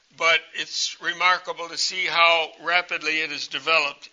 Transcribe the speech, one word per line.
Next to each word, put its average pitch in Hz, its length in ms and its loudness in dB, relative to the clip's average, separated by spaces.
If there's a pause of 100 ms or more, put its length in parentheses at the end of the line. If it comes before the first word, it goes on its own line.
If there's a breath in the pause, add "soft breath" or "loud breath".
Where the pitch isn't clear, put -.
(180 soft breath)
but 165 200 4 (160)
it's - 460 -6
remarkable 170 680 -2
to 160 100 -10
see 185 260 -2
how 165 460 4 (120)
rapidly 160 580 0
it 156 100 -4
has 143 180 -8
developed 147 640 -2